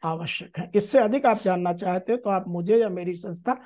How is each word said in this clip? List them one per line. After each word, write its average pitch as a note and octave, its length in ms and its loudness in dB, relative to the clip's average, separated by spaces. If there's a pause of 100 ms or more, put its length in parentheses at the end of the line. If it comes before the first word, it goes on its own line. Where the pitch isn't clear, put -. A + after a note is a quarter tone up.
आवश्यक E3 540 -6
है। - 160 -8
इससे G#3 240 4
अधिक B3+ 280 4
आप A3 160 4
जानना F3+ 300 2
चाहते F#3 400 -2
हो B3 60 0
तो G#3 120 -4
आप F#3 180 0
मुझे F3 280 0
या A3+ 120 4
मेरी F3+ 260 -6
संस्था F3 520 -6